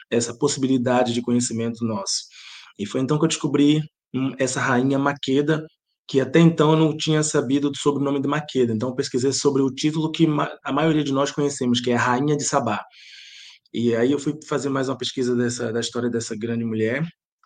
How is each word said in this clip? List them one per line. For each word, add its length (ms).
essa 280
possibilidade 760
de 80
conhecimento 640
nosso. 380
E 60
foi 160
então 180
que 60
eu 40
descobri 520
hum, 240
essa 240
rainha 380
Maqueda, 640
que 120
até 200
então 320
eu 60
não 180
tinha 280
sabido 460
do 80
sobrenome 440
de 60
Maqueda. 460
Então, 160
eu 60
pesquisei 360
sobre 300
o 100
título 400
que 160
ma-, 240
a 80
maioria 320
de 100
nós 180
conhecemos, 500
que 100
é 40
Rainha 400
de 80
Sabá. 400
E 220
aí 160
eu 80
fui 180
fazer 220
mais 200
uma 80
pesquisa 380
dessa, 380
da 60
história 300
dessa 260
grande 280
mulher. 400